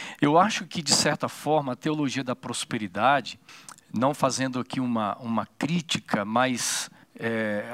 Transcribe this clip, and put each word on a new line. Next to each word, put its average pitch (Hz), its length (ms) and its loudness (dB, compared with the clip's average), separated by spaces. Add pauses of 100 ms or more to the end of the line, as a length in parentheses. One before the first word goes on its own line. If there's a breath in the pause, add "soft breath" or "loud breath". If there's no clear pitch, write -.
(220 loud breath)
Eu 147 160 6
acho 202 280 4
que, - 160 -4
de - 120 0
certa - 340 2
forma, 143 460 0
a - 20 -4
teologia 143 480 -2
da 123 120 -4
prosperidade, 113 1040 0 (520 loud breath)
não 131 220 2
fazendo 127 460 -2
aqui 123 200 -6
uma, 113 380 0
uma 113 300 -2 (100)
crítica, 147 640 -2
mas, 120 640 0 (300 soft breath)
é, 110 560 -2